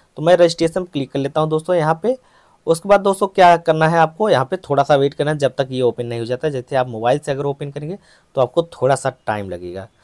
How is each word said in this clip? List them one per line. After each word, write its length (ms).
तो 40
मैं 140
रजिस्ट्रेशन 480
क्लिक 280
कर 60
लेता 220
हूँ 80
दोस्तों 280
यहाँ 260
पे। 140
उसके 220
बाद 120
दोस्तों 280
क्या 300
करना 300
है 100
आपको, 320
यहाँ 140
पे 140
थोड़ा 240
सा 140
वेट 180
करना 160
है 80
जब 160
तक 160
ये 120
ओपन 240
नहीं 120
हो 60
जाता 220
है। 60
जैसे 240
आप 120
मोबाइल 300
से 140
अगर 120
ओपन 260
करेंगे 280
तो 40
आपको 220
थोड़ा 220
सा 160
टाइम 240
लगेगा। 360